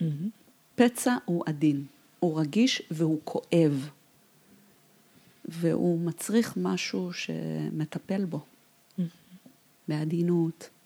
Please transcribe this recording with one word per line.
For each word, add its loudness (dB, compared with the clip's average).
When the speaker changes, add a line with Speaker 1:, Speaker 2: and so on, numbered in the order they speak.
Speaker 1:
מהמם. -2
Speaker 2:
פצע 2
הוא 0
עדין, 0
הוא 2
רגיש 2
והוא 2
כואב, 2
והוא 0
מצריך 0
משהו -4
שמטפל -4
בו. -6
Speaker 1:
מהמם. -2
Speaker 2:
בעדינות, 0